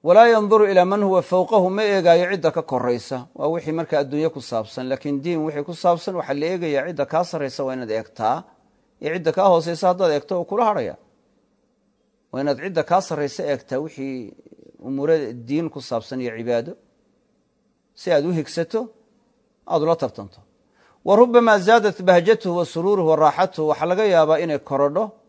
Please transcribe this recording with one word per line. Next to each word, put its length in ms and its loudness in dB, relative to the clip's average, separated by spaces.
"Walaa 240 8
yanzuru 440 4
ilaa 140 6
man 180 0
huwa 180 2
fawqahu." 480 0
Ma 140 -2
eegaayo 480 4
cidda 200 -2
ka 100 -4
korraysa. 560 -4
Waa 120 -4
wixii 240 -4
markaa 280 -2
adduunyo 300 -2
ku 120 -10
saabsan. 460 -8
Laakiin 340 -4
diin 220 -4
wixii 200 -6
ku 100 -10
saabsan, 420 -2
waxaa 180 -6
la 120 -4
eegayaa 420 -4
cidda 180 -4
kaa 180 -2
sarraysa 400 -6
waa 100 -6
inaad 180 -8
eegtaa. 520 -4
Iyo 120 -6
cidda 180 -4
kaa 160 2
hoosaysa 400 2
haddaad 240 2
eegto, 260 -4
wuu 80 -4
kula 200 -2
hadhayaa. 320 -2
Waa 100 -8
inaad 220 -2
cidda 200 -4
kaa 180 0
sarraysa 400 -8
eegtaa 280 -6
wixii 540 -10
umuuro 360 0
diin 360 -6
ku 120 -12
saabsan 400 -8
iyo 160 -6
cibaado, 360 -4
si 160 -6
aad 140 2
u 60 -2
higsato, 500 -4
aad 140 -2
ula 140 0
tartanto. 440 -10
"Wa 100 4
rubbamaa 440 6
zaadat 420 2
bahjatuhu 560 2
wa 80 0
suruuruhu 440 0
wa 60 6
raaxatuhu." 540 2
Waxaa 160 -2
laga 200 0
yaabaa 340 4
inay 200 -4
korodho 520 -2